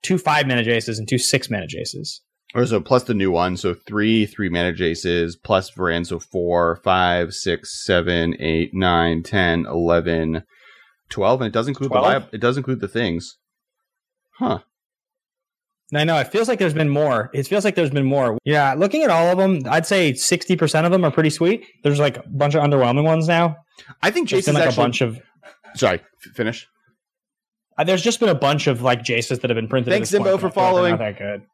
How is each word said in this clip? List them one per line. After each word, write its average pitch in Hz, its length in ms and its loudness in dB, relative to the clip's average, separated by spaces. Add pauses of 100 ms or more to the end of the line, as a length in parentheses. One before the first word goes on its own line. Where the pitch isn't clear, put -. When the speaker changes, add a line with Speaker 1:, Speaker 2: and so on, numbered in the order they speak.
Speaker 1:
two 185 160 0
five 147 280 0
mana 120 180 0
Jaces 113 340 -2
and 107 100 -8
two 127 100 0
six - 320 -2
mana 95 160 -6
Jaces. - 540 -12 (340)
Speaker 2:
Or 120 100 2
so 110 160 0
plus 127 220 2
the 123 120 -4
new 95 160 2
one, 90 280 0
so 90 160 -2
three 107 500 0
three 101 240 -6
mana 87 240 -2
Jaces 85 640 -2
plus 95 340 -2
Varan, 87 360 -4
so 85 120 -8
four, 87 580 0
five, 87 580 0
six, - 500 -6
seven, 85 560 0
eight, 80 320 -2
nine, 85 500 0
ten, 85 440 -2
eleven, 82 760 0 (680)
twelve, 110 320 0
and 110 60 -2
it - 40 -6
does 160 160 -2
include 135 220 -6
the 127 80 0
Speaker 1:
Twelve? 127 240 2
Speaker 2:
bio-, - 100 -18
it 113 80 -10
does 120 160 0
include 131 240 -4
the 98 80 -6
things. 90 480 -4 (1000)
Huh. - 220 -4 (1300)
Speaker 1:
I 147 100 2
know, 160 140 2
it 131 100 -2
feels 220 200 0
like 240 100 -2
there's 170 160 0
been 151 160 0
more. 139 420 0
It 135 140 -4
feels 202 180 0
like 208 100 0
there's 160 160 0
been 139 140 0
more. 131 400 2
Yeah, 143 300 2
looking 196 300 0
at 240 60 2
all 165 180 4
of 180 100 2
them, 190 220 2 (100)
I'd 160 160 2
say 175 280 2
sixty - 420 0
percent 160 300 2
of 175 60 4
them 185 120 2
are 147 60 4
pretty 156 200 2
sweet. 180 340 0 (180)
There's, 143 160 2
like, 143 200 0
a - 100 -18
bunch 143 260 0
of 156 80 4
underwhelming 139 420 4
ones 160 220 2
now. 170 300 2 (460)
Speaker 2:
I 214 80 2
think 330 180 -2
Speaker 1:
There's 190 160 0
Speaker 2:
Jace - 20 0
Speaker 1:
been, 147 100 2
Speaker 2:
is - 40 2
Speaker 1:
like, 143 80 4
Speaker 2:
actually 120 140 0
Speaker 1:
a - 20 4
bunch 123 160 -2
of 120 200 -2 (560)
Speaker 2:
Sorry, 95 220 2
f-, - 360 -20
finish. 117 320 -4 (1120)
Speaker 1:
Uh, 151 60 0
there's 180 180 0
just 226 180 -2
been 220 80 2
a 170 60 4
bunch 143 320 0
of, 123 160 0
like, 123 200 0
Jaces 120 380 -2
that 127 100 -4
have 113 60 2
been 113 120 -4
printed 123 240 0
at 202 40 2
Speaker 2:
Thanks, 208 140 -4
Speaker 1:
this 202 80 2
point 196 100 0
Speaker 2:
Zimbo, 190 80 2
Speaker 1:
that 185 40 -4
Speaker 2:
for 185 80 -2
Speaker 1:
I - 20 -2
feel 190 120 0
like 185 100 2
they're - 0 -
Speaker 2:
following. 180 200 2
Speaker 1:
not 165 60 -2
that 107 200 -6
good. 101 240 -8 (120)